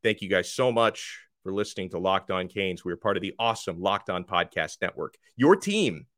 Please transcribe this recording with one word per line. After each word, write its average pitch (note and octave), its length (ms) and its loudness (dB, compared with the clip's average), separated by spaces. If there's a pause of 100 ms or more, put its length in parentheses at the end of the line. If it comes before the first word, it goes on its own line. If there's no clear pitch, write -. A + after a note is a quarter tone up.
Thank G#2+ 180 0
you G2 80 -8
guys F#2 240 2
so B2+ 180 2
much A2+ 480 0 (220)
for F#2+ 100 -8
listening G2 380 -4
to F2+ 80 -6
Locked F#2+ 320 2
On F#2 180 -2
Canes. F#2 380 -4
We F2 80 -2
are E2+ 40 -6
part G2+ 200 0
of F2+ 40 -2
the G2 180 -6
awesome A2 420 -2
Locked G2 300 0
On F2+ 120 -4
Podcast F2 600 -2
Network, D#2+ 340 -6 (180)
your D3 200 6
team F#3+ 500 -2 (120)